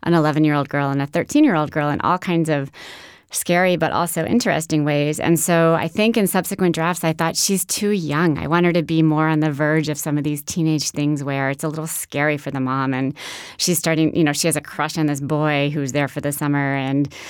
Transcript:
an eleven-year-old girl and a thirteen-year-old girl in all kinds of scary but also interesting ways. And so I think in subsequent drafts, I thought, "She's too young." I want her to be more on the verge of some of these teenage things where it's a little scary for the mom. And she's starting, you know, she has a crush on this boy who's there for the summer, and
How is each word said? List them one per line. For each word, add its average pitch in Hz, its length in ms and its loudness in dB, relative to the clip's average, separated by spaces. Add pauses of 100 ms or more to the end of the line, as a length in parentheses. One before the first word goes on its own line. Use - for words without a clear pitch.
an 170 100 2
eleven-year-old 151 560 2
girl 143 220 -2
and 139 100 0
a 139 60 -4
thirteen-year-old 156 640 2
girl 147 180 -2
in - 120 -2
all 180 180 2
kinds 165 300 0
of 139 200 0 (680)
scary 180 420 2
but 160 140 0
also 165 340 0
interesting 160 600 0
ways. 147 340 0
And 160 200 2
so 165 340 4
I 165 140 0
think 214 300 0
in 202 100 2
subsequent 185 480 0
drafts, 165 280 -2
I 160 100 2
thought, 165 220 -2
"She's 190 300 0
too - 260 -2
young." 156 460 0
I 156 100 -6
want 170 180 2
her 170 80 4
to 170 100 2
be 160 180 2
more 156 260 4
on 160 120 2
the 156 120 2
verge 151 380 0
of 151 80 -4
some 151 200 -2
of 147 60 -2
these 147 200 -4
teenage 156 480 0
things 147 320 0
where 139 260 -2
it's 139 140 -6
a 165 40 -2
little 156 200 -6
scary 147 500 -2
for 147 140 -8
the 139 80 -4
mom. 131 340 -2
And 131 200 -2 (440)
she's 175 220 0
starting, 160 360 0
you 170 80 4
know, 147 100 2
she - 140 -2
has 151 80 0
a 151 60 -4
crush - 360 -6
on 156 100 2
this 143 120 -2
boy 147 540 0
who's 139 180 -4
there 139 160 0
for 139 140 -8
the 143 100 -4
summer, 143 440 0
and 139 380 -2 (160)